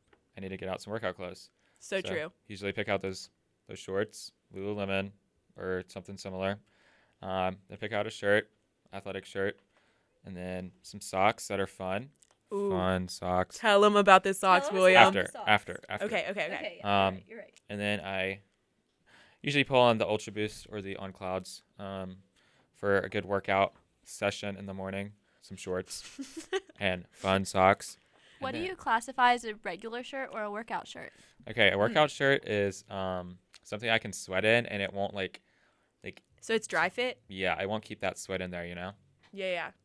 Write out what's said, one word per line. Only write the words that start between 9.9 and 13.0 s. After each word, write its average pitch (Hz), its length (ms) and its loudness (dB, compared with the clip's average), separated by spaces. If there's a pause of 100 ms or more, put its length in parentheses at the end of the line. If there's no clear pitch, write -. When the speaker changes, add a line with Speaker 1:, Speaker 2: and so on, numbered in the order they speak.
Speaker 1:
and 95 120 -14
then 92 360 -8 (100)
some - 180 -16
socks 101 460 0
that 98 140 -4
are 95 80 -2
fun. 98 420 -6 (420)
Speaker 2:
Ooh. 202 180 -2
Speaker 1:
Fun 92 360 0